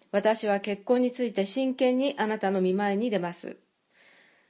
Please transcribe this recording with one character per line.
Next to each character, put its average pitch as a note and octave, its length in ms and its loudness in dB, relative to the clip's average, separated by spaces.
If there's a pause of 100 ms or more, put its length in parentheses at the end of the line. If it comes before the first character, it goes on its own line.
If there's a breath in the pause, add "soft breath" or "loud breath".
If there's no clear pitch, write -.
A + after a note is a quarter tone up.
(120)
私 G#3+ 340 2
は G3+ 140 2
結 G3+ 240 -6
婚 B3 180 2
に B3 100 2
つ B3 100 -4
い A3+ 120 -2
て G3 100 0
真 C4 300 -2
剣 B3+ 240 2
に C#4 180 0
あ G#3+ 100 0
な G#3+ 120 -2
た G3 120 0
の F#3+ 120 2
御 F#3 100 2
前 G3 240 0
に A#3 140 -2
出 G3+ 80 0
ま F3 160 -4
す。 - 240 -14 (920 soft breath)